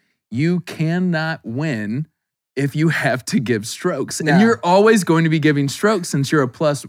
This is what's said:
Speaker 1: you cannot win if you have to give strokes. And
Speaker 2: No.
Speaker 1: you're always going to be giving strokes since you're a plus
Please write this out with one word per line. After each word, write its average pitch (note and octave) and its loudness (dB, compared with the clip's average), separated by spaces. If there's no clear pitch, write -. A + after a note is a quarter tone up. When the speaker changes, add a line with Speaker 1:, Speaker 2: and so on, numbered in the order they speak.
Speaker 1:
you D#3+ 0
cannot E3 -4
win A#2+ -6
if C3+ -4
you D#3 2
have B2+ -2
to - 0
give A2+ -2
strokes. - -6
And D#3+ -4
Speaker 2:
No. D#3+ 4
Speaker 1:
you're A3+ 4
always G3+ 4
going E3 4
to E3 2
be D#3+ 2
giving C#3+ 2
strokes G3+ -2
since C#3 -2
you're D#3 4
a C3 2
plus D3 -2